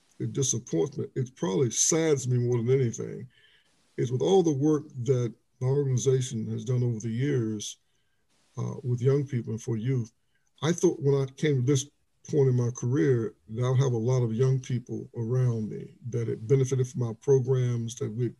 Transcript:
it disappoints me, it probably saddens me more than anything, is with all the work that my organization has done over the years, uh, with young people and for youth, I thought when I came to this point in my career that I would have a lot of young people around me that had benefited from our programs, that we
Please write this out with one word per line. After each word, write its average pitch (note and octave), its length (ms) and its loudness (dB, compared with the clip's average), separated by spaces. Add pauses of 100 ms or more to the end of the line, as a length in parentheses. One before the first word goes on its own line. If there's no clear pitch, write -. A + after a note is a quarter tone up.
(200)
it A#2+ 120 -6
disappoints C3+ 680 -2
me, A2+ 80 -4 (100)
it C3 200 -6
probably E3 360 0
saddens D#3 560 2
me B2 100 2
more A#2+ 200 2
than A2+ 120 0
anything, A#2+ 580 0 (680)
is C3 140 -2
with B2+ 100 -2
all F#3 200 4
the D#3+ 120 2
work D3 300 2 (200)
that B2 300 0 (260)
my B2+ 80 -2
organization C3 840 0
has A2+ 120 -6
done B2 200 0
over A#2 160 -2
the A2+ 100 -6
years, A2+ 680 -4 (800)
uh, A#2+ 260 -6
with B2 180 -2
young C3+ 240 2
people A#2 260 -4
and A2 100 -6
for A#2 140 -4
youth, A#2 380 -4 (500)
I D#3+ 80 2
thought E3+ 300 2
when C#3 200 2
I C3+ 120 -2
came D3 260 0
to A#2+ 60 0
this C#3 220 2 (420)
point C3+ 200 4
in B2 60 2
my A#2+ 160 0
career B2 640 0 (140)
that A#2 140 -4
I B2+ 60 2
would B2+ 100 2
have C3 140 2
a A#2 40 0
lot B2+ 240 2
of A2+ 120 0
young C3 260 2
people A#2+ 560 -6
around A#2 540 0
me - 180 -10 (220)
that A#2 180 -2
had A2 180 -6
benefited C3 400 2
from B2+ 180 -4
our A2+ 100 -2
programs, B2 840 0
that A2 180 -6
we A#2 260 -2